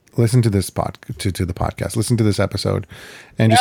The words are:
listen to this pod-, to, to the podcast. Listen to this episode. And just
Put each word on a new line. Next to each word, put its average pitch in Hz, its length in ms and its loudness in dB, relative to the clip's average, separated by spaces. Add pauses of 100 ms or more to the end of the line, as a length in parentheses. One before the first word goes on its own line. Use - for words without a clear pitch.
(180)
listen 120 240 4
to 113 80 2
this 98 220 0
pod-, - 260 -6 (220)
to, 98 120 -2
to 90 140 -4
the 87 80 -6
podcast. 82 420 -6
Listen 113 220 0
to 113 60 0
this 101 160 2
episode. 98 480 -2 (500)
And 113 140 4
just 110 100 6